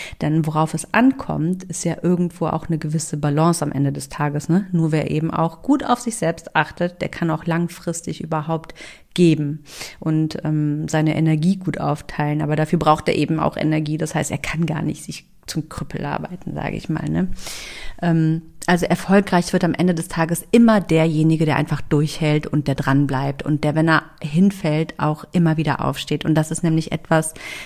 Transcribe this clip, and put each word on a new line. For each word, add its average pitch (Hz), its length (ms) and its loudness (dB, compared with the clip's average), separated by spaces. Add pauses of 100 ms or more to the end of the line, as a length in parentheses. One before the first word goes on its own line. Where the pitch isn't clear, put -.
(220)
Denn 156 240 2
worauf 156 280 0
es - 200 -6
ankommt, 185 720 2
ist 175 200 -10
ja 165 180 -2
irgendwo 175 460 0
auch 160 200 -4
eine 160 100 0
gewisse 156 400 -4
Balance 151 460 2
am 147 80 -2
Ende 139 200 0
des 139 180 -8
Tages, 147 380 -4
ne? 185 240 2
Nur 165 200 2
wer 156 200 0
eben 156 200 -2
auch 165 300 -2
gut 269 220 0
auf 247 160 0
sich - 160 -6
selbst - 400 -4
achtet, 175 460 -2
der 170 80 -4
kann 165 220 -2
auch 156 140 -4
langfristig 170 760 -4
überhaupt 160 520 -4 (400)
geben 151 500 4 (360)
und, 156 440 0
ähm, 151 440 0
seine 156 280 2
Energie 160 420 2
gut 185 220 -6
aufteilen. 147 600 -2
Aber 151 140 0
dafür 156 240 0
braucht 151 300 4
er - 60 0
eben 156 240 0
auch 147 180 0
Energie. 156 400 0
Das 165 180 -4
heißt, - 160 -2
er - 60 -4
kann 165 280 -4
gar 156 160 -4
nicht 156 220 -6
sich - 240 -14 (180)
zum - 240 -6
Krüppel - 360 -8
arbeiten, 151 480 -8
sage - 240 -6
ich - 120 -8
mal, 156 200 -4
ne? 165 180 0 (760)
Ähm, 165 400 2 (240)
also 175 200 2
erfolgreich 185 680 2
wird 180 140 2
am 170 80 0
Ende 180 200 2
des 165 140 -4
Tages 165 440 -2
immer 226 280 8
derjenige, 160 640 4
der 151 120 2
einfach 147 240 -2
durchhält 151 680 0
und 147 200 0
der 139 80 0
dran 139 320 2
bleibt 139 360 -4
und 151 220 0
der, 147 100 0
wenn 160 140 4
er 160 140 4 (180)
hinfällt, 160 800 0
auch 151 340 -2
immer 165 240 4
wieder 151 260 0
aufsteht. 139 400 -4
Und 160 120 2
das 156 140 2
ist - 140 -4
nämlich 160 300 0
etwas, 160 400 0 (320)